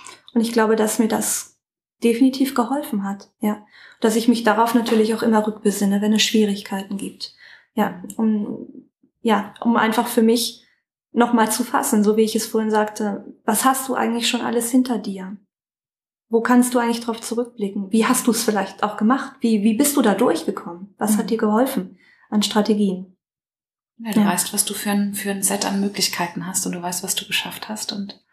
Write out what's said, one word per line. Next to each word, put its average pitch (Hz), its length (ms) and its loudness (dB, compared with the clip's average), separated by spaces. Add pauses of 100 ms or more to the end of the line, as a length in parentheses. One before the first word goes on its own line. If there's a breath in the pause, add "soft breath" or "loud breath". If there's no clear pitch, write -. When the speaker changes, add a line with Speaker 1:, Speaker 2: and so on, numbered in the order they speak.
(340 loud breath)
Speaker 1:
Und 233 80 2
ich 233 100 0
glaube, 220 240 4
dass 214 220 0
mir 220 100 4
das - 500 -4 (460)
definitiv 262 500 2
geholfen 240 480 -2
hat, 202 280 -8 (100)
ja. 208 240 -2 (360 loud breath)
Dass 220 140 2
ich 233 140 0
mich 226 160 4
darauf 226 300 4
natürlich 220 400 4
auch 220 80 -4
immer 220 240 4
rückbesinne, 202 560 0
wenn 214 100 2
es 214 100 4
Schwierigkeiten 196 760 0
gibt. - 360 -12 (400 loud breath)
Ja, 185 280 -2 (160)
um, 220 480 -2 (560)
ja, 208 400 0
um 233 140 2
einfach 220 300 0
für 233 160 0
mich 226 420 0 (480 soft breath)
nochmal 233 380 2
zu 240 140 -2
fassen, 233 400 0
so 214 140 2
wie 226 40 6
ich 220 140 0
es 220 100 -4
vorhin 220 240 -2
sagte, 214 540 -2 (200)
was 214 200 0
hast 262 240 2
du 247 60 -2
eigentlich 233 340 -2
schon 240 140 -2
alles 233 280 -2
hinter 254 280 2
dir? 190 380 -10 (920)
Wo 226 140 2
kannst 247 320 4
du 247 40 4
eigentlich 233 220 0
drauf - 220 -6
zurückblicken? 208 680 -6
Wie 226 120 4
hast 254 220 2
du 233 60 4
es - 100 0
vielleicht 196 400 -2
auch 214 160 -2
gemacht? 247 420 0
Wie, 220 220 2
wie 220 120 4
bist 277 220 0
du 262 60 4
da 208 120 4
durchgekommen? 196 840 -2
Was 214 180 2
hat 220 100 0
Speaker 2:
Mhm. - 20 -8
Speaker 1:
dir 226 100 0
geholfen 214 600 0 (300 soft breath)
an 208 140 0
Strategien? 202 720 0 (840)
Speaker 2:
Ja, 226 140 -8
du 226 80 4
Speaker 1:
Ja. 208 60 4
Speaker 2:
weißt, 185 260 -2
was 208 140 -2
du 202 80 -6
für 208 160 -4
ein, 202 240 0
für 202 160 -6
ein 196 120 -6
Set 196 220 -2
an 196 160 -2
Möglichkeiten 175 680 -4
hast 185 200 -4
und 180 60 -4
du 175 100 -8
weißt, 180 200 -6
was 185 120 -4
du - 120 -6
geschafft - 440 -6
hast - 240 -10
und 202 260 -10 (120)